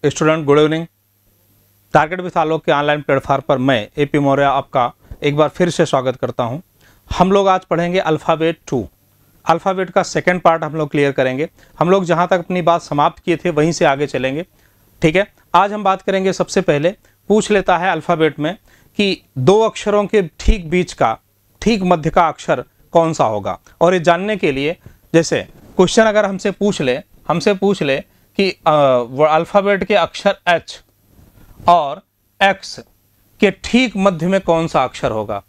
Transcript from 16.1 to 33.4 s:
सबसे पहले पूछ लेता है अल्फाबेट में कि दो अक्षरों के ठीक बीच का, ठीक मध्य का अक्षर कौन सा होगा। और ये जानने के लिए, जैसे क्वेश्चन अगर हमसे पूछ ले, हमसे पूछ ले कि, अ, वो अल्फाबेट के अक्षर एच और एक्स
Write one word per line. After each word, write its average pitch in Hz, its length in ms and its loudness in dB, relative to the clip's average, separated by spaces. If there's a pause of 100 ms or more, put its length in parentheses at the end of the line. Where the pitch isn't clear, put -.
सबसे - 280 -2
पहले 165 340 0 (360)
पूछ 214 200 2
लेता 190 280 2
है 185 140 -2
अल्फाबेट 160 460 -2
में 160 180 -4 (420)
कि 202 220 0 (200)
दो 190 200 4
अक्षरों 208 460 0
के 208 160 0 (180)
ठीक 175 300 2
बीच 175 220 0
का, 113 240 -2 (460)
ठीक 208 200 0
मध्य 170 280 0
का 170 180 2
अक्षर 143 360 -4 (280)
कौन 165 200 4
सा 147 140 0
होगा। 104 320 -4 (220)
और 180 140 4
ये 180 60 0
जानने 175 360 0
के 170 160 -2
लिए, 143 240 -4 (380)
जैसे 156 320 2 (300)
क्वेश्चन 196 280 4
अगर 208 220 2
हमसे 196 240 -4
पूछ 196 320 -2
ले, 127 160 0 (300)
हमसे 170 260 0
पूछ 196 280 0
ले 139 200 0 (360)
कि, 196 120 2
अ, - 200 -2 (380)
वो 131 160 0
अल्फाबेट 190 600 0
के 208 100 -2
अक्षर 190 420 -2 (120)
एच 170 240 -2 (960)
और 165 320 2 (400)
एक्स 196 380 -2 (640)